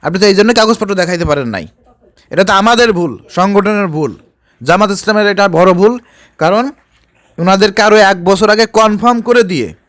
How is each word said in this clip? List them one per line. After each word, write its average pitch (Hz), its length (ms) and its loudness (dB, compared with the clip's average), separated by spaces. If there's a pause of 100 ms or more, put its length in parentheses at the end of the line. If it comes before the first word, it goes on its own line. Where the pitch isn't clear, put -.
আপনি 170 160 -4
তো 208 80 2
এই 202 80 4
জন্য 220 200 2
কাগজপত্র 220 400 0
দেখাইতে 175 300 -4
পারেন 143 220 -2
নাই। 95 220 -8 (600)
এটা 170 140 0
তো 208 80 0
আমাদের 226 400 2
ভুল, 170 260 -4 (120)
সংগঠনের 202 560 0
ভুল, 151 300 -6 (460)
জামাত 185 280 0
ইসলামের 208 360 -2
এটা 202 220 0
বড় 180 240 2
ভুল। 208 260 0 (400)
কারণ 208 320 0 (680)
ওনাদেরকে 196 440 0
আরও 214 140 4
এক 196 280 2
বছর 196 260 0
আগে 214 160 2
কনফার্ম 220 540 0
করে 240 220 0
দিয়ে 135 320 -4 (140)